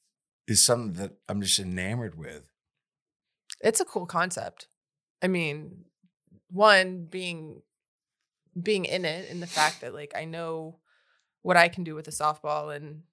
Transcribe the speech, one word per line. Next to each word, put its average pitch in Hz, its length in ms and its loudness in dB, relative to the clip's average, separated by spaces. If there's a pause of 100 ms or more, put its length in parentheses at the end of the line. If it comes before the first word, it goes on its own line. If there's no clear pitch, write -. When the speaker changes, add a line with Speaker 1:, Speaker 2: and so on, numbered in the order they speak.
(460)
Speaker 1:
is 107 160 4
something 117 300 2 (100)
that 95 120 -8 (140)
I'm 101 140 -2
just 92 160 2
enamored 92 580 -4
with. 76 280 -14 (1160)
Speaker 2:
It's 220 200 2
a 359 40 0
cool 180 220 -6
concept. - 640 -4 (540)
I 185 60 0
mean, 165 560 -4 (640)
one, 185 580 6
being, 170 560 -10 (1000)
being 190 240 0
in 180 200 -4
it, 170 260 -4
in 175 100 -10
the 170 80 -10
fact 156 320 0
that, 123 140 -12
like, 147 220 -14
I 160 100 -6
know 160 520 -8 (640)
what 180 140 4
I 170 120 10
can 175 140 -6
do 160 140 -6
with 156 100 -12
a 156 60 -12
softball 151 640 -2
and 151 280 -12 (100)